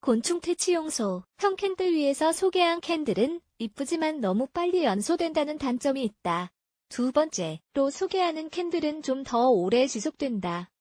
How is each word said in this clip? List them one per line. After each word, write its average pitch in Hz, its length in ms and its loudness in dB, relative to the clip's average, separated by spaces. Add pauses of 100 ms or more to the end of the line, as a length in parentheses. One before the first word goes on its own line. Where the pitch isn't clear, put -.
곤충 262 400 2
퇴치 349 340 0
용소, 220 500 -2 (140)
형 392 180 2
캔들. 381 360 0
위에서 302 400 2
소개한 349 480 2
캔들은 302 600 0 (180)
이쁘지만 311 640 -4
너무 208 320 0
빨리 349 320 0
연소된다는 302 760 0
단점이 269 460 -2
있다. 175 480 -4 (360)
두 254 240 -2
번째로 269 800 0
소개하는 339 600 -2
캔들은 320 520 -2
좀 269 220 -2
더 247 240 2
오래 226 380 4
지속된다. 202 840 -4 (100)